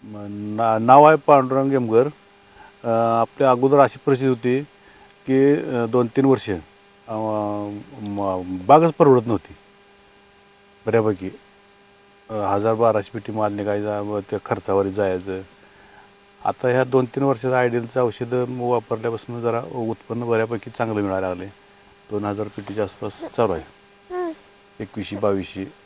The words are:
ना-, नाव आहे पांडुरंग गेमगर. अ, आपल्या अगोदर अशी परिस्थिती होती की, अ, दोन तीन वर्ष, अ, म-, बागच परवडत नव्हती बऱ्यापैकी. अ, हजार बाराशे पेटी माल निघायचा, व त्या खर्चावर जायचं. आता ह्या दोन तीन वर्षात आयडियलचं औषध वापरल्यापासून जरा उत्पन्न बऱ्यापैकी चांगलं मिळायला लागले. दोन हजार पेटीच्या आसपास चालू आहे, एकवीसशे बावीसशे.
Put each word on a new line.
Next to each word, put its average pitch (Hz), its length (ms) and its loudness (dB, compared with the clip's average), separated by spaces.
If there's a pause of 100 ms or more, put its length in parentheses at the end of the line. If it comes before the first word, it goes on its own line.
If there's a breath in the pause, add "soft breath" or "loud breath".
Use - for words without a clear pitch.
(140)
ना-, 104 720 -2
नाव 139 180 8
आहे 156 220 8
पांडुरंग 135 440 4
गेमगर. 123 380 2 (760 loud breath)
अ, 120 60 -6 (320)
आपल्या 131 300 2
अगोदर 135 280 4
अशी 131 260 4
परिस्थिती 135 240 2
होती 123 320 0 (680 loud breath)
की, 135 280 4
अ, 123 340 -4
दोन 120 180 0
तीन 135 180 0
वर्ष, 127 240 2 (580)
अ, 113 60 -10 (880)
म-, 95 640 -4
बागच 156 280 6
परवडत 131 340 6
नव्हती 110 260 -4 (1300)
बऱ्यापैकी. 107 440 0 (1000)
अ, 110 40 -10
हजार 104 400 0
बाराशे 110 400 2
पेटी 107 180 -10
माल 107 220 -2
निघायचा, 104 480 -4
व 104 180 -6
त्या 101 260 -8
खर्चावर 98 420 -2
जायचं. 95 540 -4 (1040 loud breath)
आता 101 220 -4
ह्या 127 160 2
दोन 127 220 2
तीन 135 180 -4
वर्षात 131 300 0
आयडियलचं 120 480 0
औषध 120 340 -4 (220)
वापरल्यापासून 120 840 -4
जरा 117 200 -2 (140)
उत्पन्न 117 480 -6
बऱ्यापैकी 113 540 -2
चांगलं 110 240 -4
मिळायला 95 260 -2
लागले. 90 180 -8 (680)
दोन 104 140 -4
हजार 104 220 -6
पेटीच्या 101 360 -8
आसपास 98 280 -10 (260)
चालू 110 140 2
आहे, 82 120 -4 (1160)
एकवीसशे 101 360 -10
बावीसशे. 98 720 -6